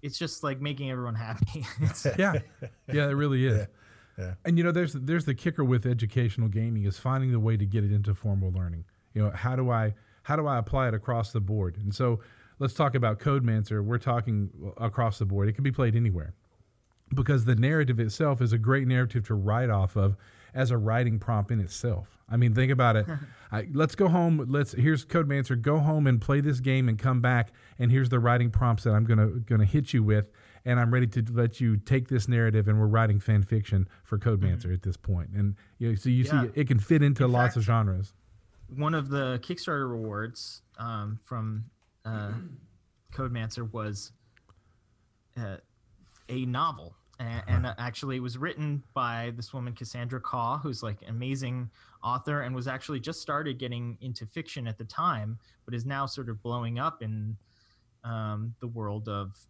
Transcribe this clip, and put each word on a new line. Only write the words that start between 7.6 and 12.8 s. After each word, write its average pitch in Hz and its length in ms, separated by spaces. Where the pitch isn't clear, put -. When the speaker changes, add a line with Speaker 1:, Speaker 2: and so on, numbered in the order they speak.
Speaker 2:
get 104 160
it 101 100
into 104 220
formal 98 380
learning. 87 320
You 107 100
know, 104 60
how 104 260
do 127 140
I, 110 240
how 147 140
do 156 100
I 135 120
apply 127 300
it 110 60
across 113 380
the 113 80
board? 95 380
And 101 160
so 120 260
let's 139 140
talk 139 200